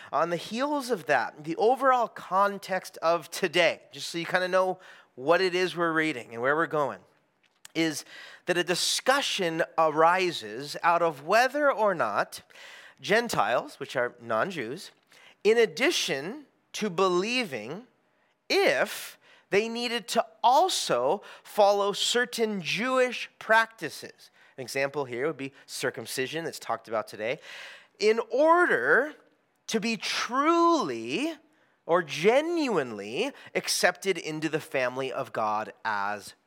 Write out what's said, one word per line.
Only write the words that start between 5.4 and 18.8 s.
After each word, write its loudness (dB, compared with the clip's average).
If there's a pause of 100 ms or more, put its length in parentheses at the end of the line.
is -2
we're 0
reading -2
and -8
where 2
we're 0
going. -2 (760)
Is -2 (400)
that 0
a 0
discussion 0 (140)
arises 0
out 2
of -2
whether 2
or 2
not -2 (600)
Gentiles, 0
which -8
are -2
non-Jews, -4 (520)
in 6
addition 0 (280)
to -4
believing, -2 (640)
if 0 (320)